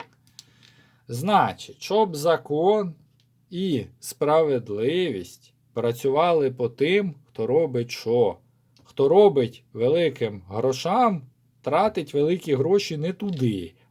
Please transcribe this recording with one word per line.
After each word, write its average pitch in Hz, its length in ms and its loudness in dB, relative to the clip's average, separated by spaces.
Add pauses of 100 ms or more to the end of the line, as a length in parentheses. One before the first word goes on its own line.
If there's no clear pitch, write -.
(1080)
Значить, 131 760 -2
щоб 202 340 0
закон 160 800 0 (560)
і 170 360 -4 (140)
справедливість 139 1500 -2 (200)
працювали 135 800 0
по 127 180 -4
тим, 175 460 0 (120)
хто - 200 -6
робить 123 440 0
що. 113 460 0 (460)
Хто - 260 0
робить 160 540 4 (100)
великим 123 760 -2
грошам, 147 720 0 (400)
тратить 170 520 -2
великі 156 420 0
гроші 165 420 0
не 165 160 -4
туди. 123 600 -4 (180)